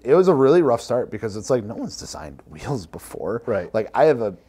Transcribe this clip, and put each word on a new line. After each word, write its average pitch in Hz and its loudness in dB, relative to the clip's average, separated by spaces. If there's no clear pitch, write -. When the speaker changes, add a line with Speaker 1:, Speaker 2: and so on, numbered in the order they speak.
Speaker 1:
it 127 2
was 175 6
a 185 6
really 135 6
rough 120 2
start 120 -2
because 104 -8
it's 107 -10
like, 127 0
no 107 -10
one's 240 -10
designed - -16
wheels 85 -8
before. 95 -8
Speaker 2:
Right. 90 -4
Speaker 1:
Like, 110 -2
I 135 4
have 147 4
a, 104 -4